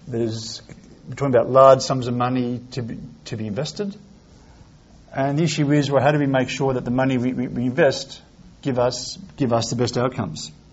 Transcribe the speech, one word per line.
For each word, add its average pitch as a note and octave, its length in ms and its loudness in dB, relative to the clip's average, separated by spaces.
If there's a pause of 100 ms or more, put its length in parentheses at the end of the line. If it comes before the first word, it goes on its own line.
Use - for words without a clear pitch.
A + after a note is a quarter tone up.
There's, A2+ 540 -6 (480)
we're B2+ 60 -12
talking C#3 200 0
about A#2 140 4
large C3 320 10
sums B2+ 260 -4
of B2 60 -4
money B2 480 -2 (100)
to B2+ 120 -8
be, A2+ 160 -10 (260)
to - 100 -10
be G#2+ 120 -6
invested. D3+ 500 -6 (1120)
And C#3 280 -2
the E3+ 40 2
issue D3+ 280 0
is, D3 180 2
well, C3 140 2
how C#3+ 80 6
do D3+ 80 2
we C#3+ 80 0
make C3 220 0
sure C3+ 240 -2
that B2 120 -4
the A#2+ 60 -4
money C3 260 0
we, B2+ 160 -2
we, B2 140 -4
we A#2+ 160 -6
invest C3 580 0 (400)
give C3 160 -2
us, B2 400 -2 (200)
give B2+ 160 0
us A#2 180 0
the B2 40 -4
best A#2 220 -2
outcomes? A#2+ 540 -4 (220)